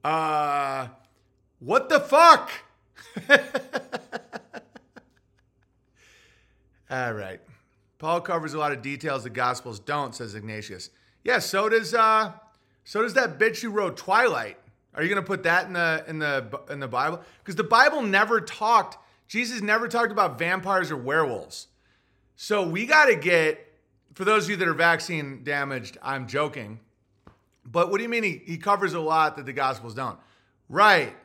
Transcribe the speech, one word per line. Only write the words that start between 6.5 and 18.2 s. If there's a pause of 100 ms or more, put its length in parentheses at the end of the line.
All
right. (580)
Paul
covers
a
lot
of
details
the
Gospels
don't,
says
Ignatius. (340)
Yeah,
so
does,
uh, (520)
so
does
that
bitch
who
wrote
Twilight. (380)
Are
you
gonna
put
that
in
the,
in
the, (100)
in
the
Bible? (240)
'Cause
the
Bible
never